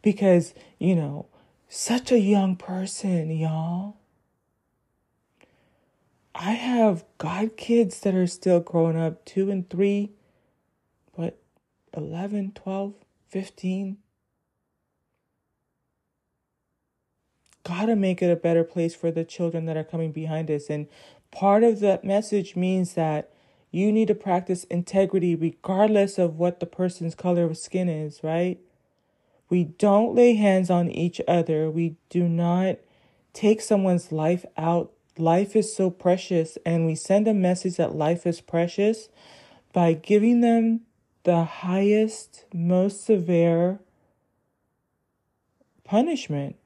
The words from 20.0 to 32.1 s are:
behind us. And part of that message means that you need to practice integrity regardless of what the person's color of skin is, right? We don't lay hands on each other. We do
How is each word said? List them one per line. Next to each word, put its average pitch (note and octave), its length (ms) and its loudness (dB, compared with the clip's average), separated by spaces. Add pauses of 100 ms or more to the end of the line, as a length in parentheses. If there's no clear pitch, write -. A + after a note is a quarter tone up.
behind D#3 380 -6
us. D3 200 -4
And D3+ 180 -6 (420)
part G3+ 340 2
of A3 180 2
that G3 220 2
message G3+ 520 -2
means F#3 400 -2
that D#3 360 -2 (380)
you G3 220 0
need A3 160 2
to G#3 80 2
practice F3+ 500 -4
integrity F3+ 720 0
regardless G3 840 0
of E3 220 -2
what F3 200 -2
the - 60 -6
person's F3 480 -6
color F3 300 0
of E3 140 -2
skin F#3 300 -4
is, D#3 360 -6
right? F3 360 -2 (880)
We F3 160 2
don't G#3 500 2
lay A#3+ 180 8
hands F#3+ 380 2
on F3 180 2
each - 380 -4
other. D#3+ 420 0
We E3 280 -4 (120)
do F3 180 0